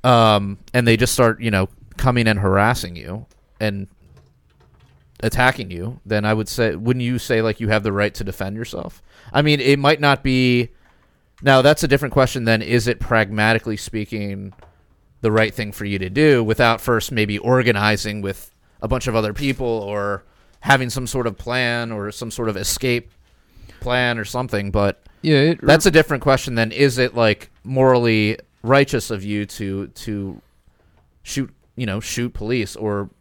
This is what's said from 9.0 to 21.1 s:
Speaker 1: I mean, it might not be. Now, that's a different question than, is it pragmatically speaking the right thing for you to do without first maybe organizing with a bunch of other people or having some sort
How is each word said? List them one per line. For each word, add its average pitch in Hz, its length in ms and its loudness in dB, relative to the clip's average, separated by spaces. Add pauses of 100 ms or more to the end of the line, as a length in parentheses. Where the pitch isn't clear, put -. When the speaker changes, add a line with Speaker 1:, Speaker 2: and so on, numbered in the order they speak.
Speaker 1:
I 143 100 2
mean, 147 180 4
it 139 180 4
might 143 220 2
not 139 220 2
be. 127 480 2 (720)
Now, 135 200 6
that's 147 200 4
a 151 60 -2
different 131 240 0
question 127 320 0
than, 113 180 2
is 113 260 0
it 117 120 -2
pragmatically 110 760 0
speaking 101 760 -8 (680)
the 110 100 2
right 110 200 2
thing 104 200 -6
for - 120 -10
you 101 140 -4
to 92 120 -4
do 139 340 4
without 113 360 2
first 113 320 -2
maybe 104 260 -2
organizing 107 840 0
with - 280 -8 (320)
a 110 60 -6
bunch 123 180 -4
of 117 80 -4
other 107 180 0
people 135 340 -4
or 101 560 -4 (380)
having 131 300 2
some 127 160 -6
sort 123 200 -4